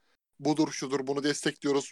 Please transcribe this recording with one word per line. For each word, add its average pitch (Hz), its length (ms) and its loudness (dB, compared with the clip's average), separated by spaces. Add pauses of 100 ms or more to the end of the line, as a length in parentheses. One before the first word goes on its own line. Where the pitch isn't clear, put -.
(400)
Budur 147 320 2
şudur 135 360 -4
bunu 139 160 -2
destekliyoruz. 143 680 0